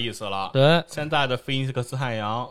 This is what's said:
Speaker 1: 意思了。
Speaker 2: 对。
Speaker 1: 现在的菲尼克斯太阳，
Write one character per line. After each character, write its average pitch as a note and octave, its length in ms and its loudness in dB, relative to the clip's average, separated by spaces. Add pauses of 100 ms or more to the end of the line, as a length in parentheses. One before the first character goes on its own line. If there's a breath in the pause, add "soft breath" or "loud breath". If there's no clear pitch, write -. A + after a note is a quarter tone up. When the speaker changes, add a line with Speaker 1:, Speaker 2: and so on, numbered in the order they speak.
Speaker 1:
意 A#2 80 -2
思 G#2 140 -10
了。 G2 280 -4
Speaker 2:
对。 D3+ 360 6
Speaker 1:
现 D3+ 200 -6
在 D3+ 160 2
的 B2+ 120 0
菲 C3+ 200 -4
尼 C3+ 140 -2
克 B2 100 -2
斯 A#2+ 160 -6
太 B2+ 200 -2
阳， A2 340 -4